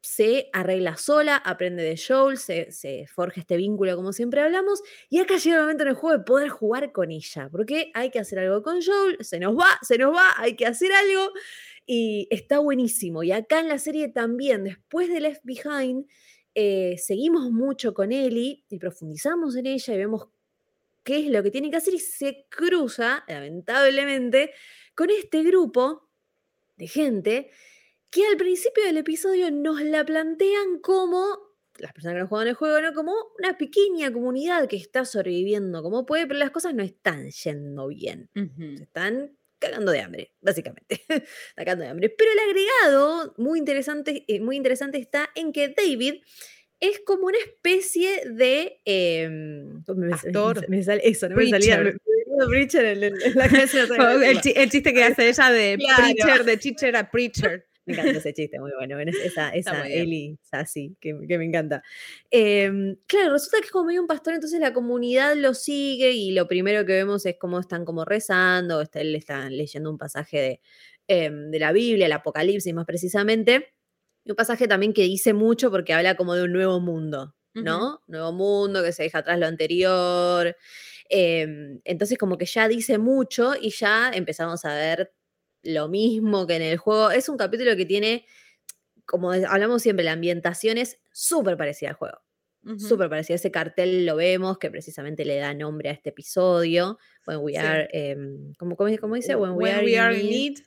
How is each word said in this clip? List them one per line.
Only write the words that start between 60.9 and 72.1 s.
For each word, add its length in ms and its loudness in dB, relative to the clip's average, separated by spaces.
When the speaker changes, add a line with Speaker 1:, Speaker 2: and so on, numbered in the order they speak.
Speaker 1:
que, 160 -10
que 100 -2
me 80 -4
encanta. 380 -4
Em, 640 2
claro, 280 2
resulta 260 0
que 60 -4
es 60 -18
como 140 0
medio 160 0
un 60 -2
pastor, 280 -4
entonces 240 -4
la 140 0
comunidad 640 0
lo 180 2
sigue 580 0
y 200 -2
lo 160 2
primero 380 0
que 80 0
vemos 340 0
es 120 -4
cómo 200 -4
están 260 -6
como 200 -6
rezando, 720 2
o 40 0
está, 200 -6
él 140 -2
está 360 -8
leyendo 400 -8
un 80 -8
pasaje 400 -6
de, 220 -2
em, 440 0
de 80 -2
la 140 2
Biblia, 340 4
el 40 2